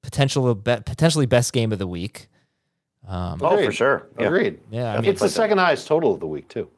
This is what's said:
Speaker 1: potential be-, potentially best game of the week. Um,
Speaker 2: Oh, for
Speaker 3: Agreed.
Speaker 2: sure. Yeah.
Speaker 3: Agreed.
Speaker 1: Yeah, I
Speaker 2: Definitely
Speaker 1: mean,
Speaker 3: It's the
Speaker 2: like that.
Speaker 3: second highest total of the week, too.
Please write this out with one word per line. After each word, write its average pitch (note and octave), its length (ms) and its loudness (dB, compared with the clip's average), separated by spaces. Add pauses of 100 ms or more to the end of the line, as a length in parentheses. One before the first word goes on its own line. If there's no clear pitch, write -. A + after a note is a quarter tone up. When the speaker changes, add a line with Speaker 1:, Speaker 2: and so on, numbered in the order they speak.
Speaker 1:
potential C3 520 0
be-, A#2 300 -2
potentially D#3 420 2
best A#2+ 280 2
game A2+ 180 0
of G2 60 -4
the F#2+ 80 -4
week. F2 420 -10 (800)
Um, F2+ 340 -6
Speaker 2:
Oh, D#3+ 80 2
for G3 120 4
Speaker 3:
Agreed. A2+ 120 0
Speaker 2:
sure. C3 340 0 (100)
Yeah. A2 80 0
Speaker 3:
Agreed. G#2+ 340 0 (100)
Speaker 1:
Yeah, A2+ 100 -6
I B2 40 -2
Speaker 2:
Definitely A2+ 220 -2
Speaker 1:
mean, G3+ 60 4
Speaker 3:
It's G3 80 -2
the G#3 40 2
Speaker 2:
like G3 80 2
that. - 40 -4
Speaker 3:
second G#3+ 220 2
highest F3 300 2
total D3+ 260 2
of D#2 60 -6
the E2+ 60 -8
week, D2+ 220 -10
too. - 300 -8